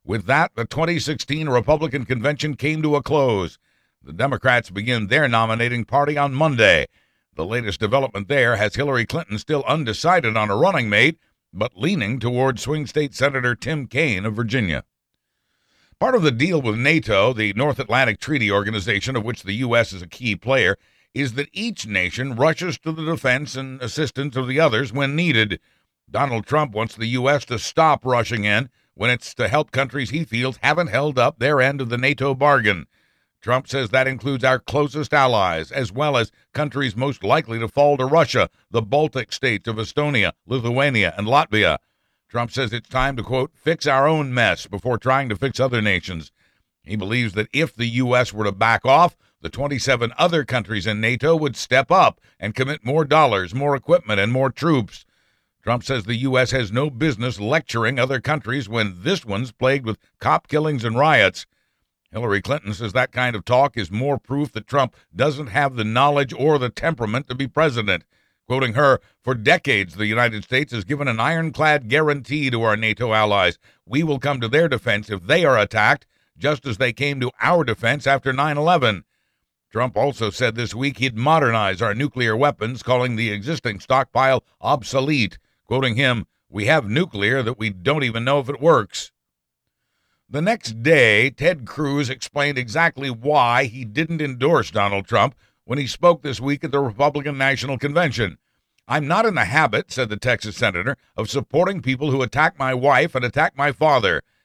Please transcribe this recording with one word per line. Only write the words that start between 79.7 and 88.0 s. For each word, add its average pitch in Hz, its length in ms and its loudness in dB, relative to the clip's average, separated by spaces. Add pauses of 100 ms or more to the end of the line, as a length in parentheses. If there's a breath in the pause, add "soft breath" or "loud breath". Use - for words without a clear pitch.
Trump 120 260 -2
also 113 340 0
said 113 260 -2
this 117 180 -4
week 131 240 -4
he'd 120 180 -2
modernize 113 640 2
our 110 140 0
nuclear 120 420 -2
weapons, 127 460 -2
calling 123 320 0
the 113 160 -2
existing 107 480 -6
stockpile 131 640 2 (180)
obsolete. 131 800 -2 (260)
Quoting 127 300 -2
him, 123 320 0 (220)
"We 101 160 -6
have 127 260 2
nuclear 123 540 0
that 110 120 -4
we 110 140 -4
don't 123 320 -2